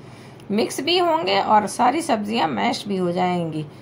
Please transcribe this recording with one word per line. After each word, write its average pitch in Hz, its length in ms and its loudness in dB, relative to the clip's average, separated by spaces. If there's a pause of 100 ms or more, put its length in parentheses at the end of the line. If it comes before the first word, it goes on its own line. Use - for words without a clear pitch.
(520)
mix - 300 0
भी 330 160 2
होंगे 330 420 2
और 208 300 4
सारी 277 320 2
सब्जियां 220 480 0
mash 233 380 -2
भी 196 100 -2
हो 180 140 0
जाएंगी। 175 540 0 (160)